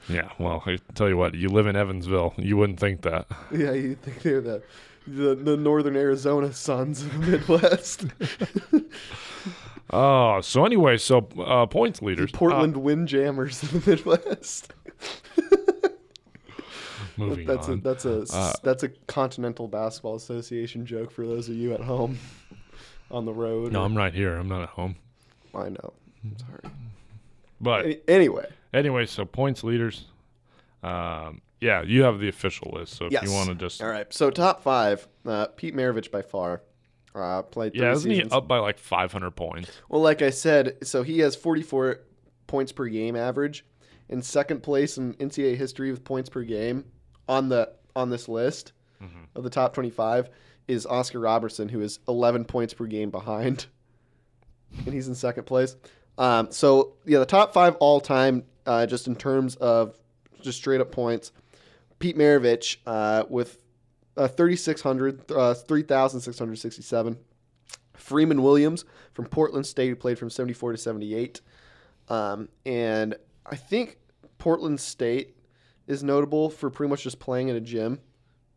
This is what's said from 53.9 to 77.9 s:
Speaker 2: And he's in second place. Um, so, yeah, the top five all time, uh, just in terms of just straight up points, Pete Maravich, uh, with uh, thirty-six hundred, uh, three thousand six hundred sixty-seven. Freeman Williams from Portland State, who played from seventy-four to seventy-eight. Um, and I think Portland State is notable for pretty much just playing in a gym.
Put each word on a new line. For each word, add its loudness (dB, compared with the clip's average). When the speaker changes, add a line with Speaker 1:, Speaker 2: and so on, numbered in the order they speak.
Speaker 2:
And -6
he's -6
in -6
second -4
place. 0
Um, 4
so, 6
yeah, 6
the 4
top 6
five 8
all 8
time, 2
uh, 2
just -4
in -2
terms -2
of 2
just -8
straight 2
up -2
points, -2
Pete -2
Maravich, 4
uh, 0
with -4
uh, 2
thirty-six 0
hundred, -2
uh, 4
three 0
thousand 2
six -10
hundred -6
sixty-seven. -4
Freeman 2
Williams 4
from -10
Portland -2
State, -2
who -4
played -4
from -10
seventy-four -6
to -6
seventy-eight. -6
Um, -4
and -2
I -12
think -6
Portland -2
State -4
is -6
notable 2
for -6
pretty -4
much -4
just -10
playing -4
in -2
a -4
gym. -4